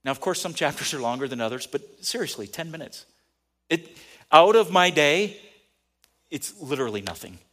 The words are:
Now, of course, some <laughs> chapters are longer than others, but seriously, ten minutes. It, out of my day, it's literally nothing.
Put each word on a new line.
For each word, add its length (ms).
Now, 80
of 80
course, 200
some 140
<laughs> 80
chapters 320
are 60
longer 260
than 140
others, 260
but 160
seriously, 420
ten 240
minutes. 360
It, 280
out 240
of 160
my 200
day, 460
it's 300
literally 420
nothing. 380